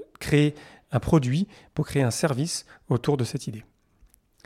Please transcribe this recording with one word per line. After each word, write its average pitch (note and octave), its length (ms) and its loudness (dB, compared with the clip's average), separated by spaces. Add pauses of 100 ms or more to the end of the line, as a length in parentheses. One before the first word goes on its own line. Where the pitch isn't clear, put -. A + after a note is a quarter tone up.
(200)
créer D3 340 2 (380)
un B2 80 0
produit, D3+ 480 2 (260)
pour - 140 -4
créer C#3 160 0
un A#2 80 2
service D3 540 -2 (240)
autour C3+ 280 2
de B2+ 60 -2
cette - 240 -6
idée ? » G#2+ 180 -12 (800)